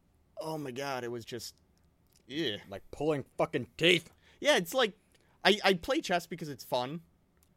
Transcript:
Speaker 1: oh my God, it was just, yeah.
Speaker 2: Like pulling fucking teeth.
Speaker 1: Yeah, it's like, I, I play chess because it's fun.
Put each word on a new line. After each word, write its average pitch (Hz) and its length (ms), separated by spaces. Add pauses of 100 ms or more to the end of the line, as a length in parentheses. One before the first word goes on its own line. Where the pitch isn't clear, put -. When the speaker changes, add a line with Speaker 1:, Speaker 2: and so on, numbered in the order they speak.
(420)
Speaker 1:
oh 160 160
my 143 140
God, 131 320
it 120 80
was 120 140
just, - 280 (720)
yeah. 127 320 (120)
Speaker 2:
Like 98 200
pulling 147 340 (140)
fucking 147 300 (100)
teeth. 170 320 (300)
Speaker 1:
Yeah, 277 180
it's 175 160
like, 247 180 (540)
I, 202 180
I 196 120
play 269 260
chess 175 260
because 165 220
it's 135 160
fun. 135 340 (580)